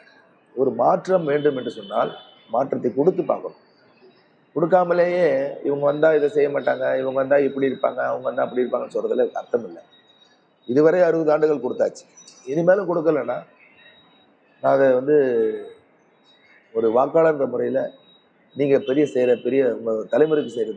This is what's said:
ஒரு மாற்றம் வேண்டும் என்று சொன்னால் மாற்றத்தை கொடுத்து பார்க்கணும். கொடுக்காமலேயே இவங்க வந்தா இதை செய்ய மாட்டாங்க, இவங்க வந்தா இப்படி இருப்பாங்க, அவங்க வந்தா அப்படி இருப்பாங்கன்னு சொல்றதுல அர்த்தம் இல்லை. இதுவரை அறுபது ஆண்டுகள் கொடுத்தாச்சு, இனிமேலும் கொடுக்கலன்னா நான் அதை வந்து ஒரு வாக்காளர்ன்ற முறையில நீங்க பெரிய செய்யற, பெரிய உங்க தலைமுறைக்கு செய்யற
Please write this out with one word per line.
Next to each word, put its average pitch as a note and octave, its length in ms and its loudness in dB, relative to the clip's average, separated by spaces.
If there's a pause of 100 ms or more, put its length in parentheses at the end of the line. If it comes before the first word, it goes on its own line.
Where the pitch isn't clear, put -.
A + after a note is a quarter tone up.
(560)
ஒரு B2+ 160 2
மாற்றம் E3 540 2
வேண்டும் C#3+ 320 0
என்று A#2+ 140 -6
சொன்னால் G#2+ 460 -6 (320)
மாற்றத்தை B2 440 -2
கொடுத்து D#3+ 300 0
பார்க்கணும். F#2+ 340 -6 (1000)
கொடுக்காமலேயே F3 960 2 (140)
இவங்க C#3+ 200 -2
வந்தா D3+ 280 2
இதை D3 160 2
செய்ய C#3+ 200 2
மாட்டாங்க, C3 260 -2
இவங்க C3 360 -2
வந்தா C3+ 260 2
இப்படி C3+ 300 0
இருப்பாங்க, B2 280 -2
அவங்க B2+ 220 -4
வந்தா B2+ 260 -4
அப்படி B2 180 -2
இருப்பாங்கன்னு A#2+ 320 -4
சொல்றதுல A2+ 380 0
அர்த்தம் - 340 -4
இல்லை. F2 160 -16 (840)
இதுவரை D#3 360 2
அறுபது E3 300 2
ஆண்டுகள் D3+ 260 2
கொடுத்தாச்சு, - 520 -4 (360)
இனிமேலும் F3 500 0
கொடுக்கலன்னா D3+ 480 -2 (1160)
நான் C3+ 140 2
அதை C3+ 180 4
வந்து C3+ 240 2 (1600)
ஒரு A2+ 180 0
வாக்காளர்ன்ற C#3+ 580 2
முறையில B2 420 -4 (640)
நீங்க C#3 240 2
பெரிய C#3+ 260 2
செய்யற, B2 380 0
பெரிய B2 320 0
உங்க A2 420 -4
தலைமுறைக்கு D3 320 2
செய்யற A2 280 -4